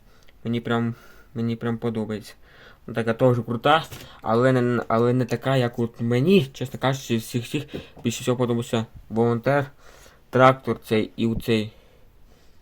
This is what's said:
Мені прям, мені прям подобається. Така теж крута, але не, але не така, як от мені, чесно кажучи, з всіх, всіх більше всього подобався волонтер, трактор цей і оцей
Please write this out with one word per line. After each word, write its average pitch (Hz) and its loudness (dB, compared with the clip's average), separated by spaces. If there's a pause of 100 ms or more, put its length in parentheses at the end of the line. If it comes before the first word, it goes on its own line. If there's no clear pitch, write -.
(440)
Мені 117 -2
прям, 117 -2 (400)
мені 117 -4
прям 117 -4
подобається. 110 -6 (600)
Така 113 0
теж 127 4 (100)
крута, 147 2 (380)
але 123 2
не, 123 0
але 120 2
не 127 0
така, 131 -2
як 120 0
от 117 -4
мені, 131 4
чесно - -8
кажучи, 131 -2
з - -6
всіх, 117 -6
всіх 143 -6 (400)
більше 117 -4
всього 123 0
подобався 117 -2 (220)
волонтер, 117 0 (600)
трактор 131 4
цей 110 0
і 113 0
оцей 113 -2 (880)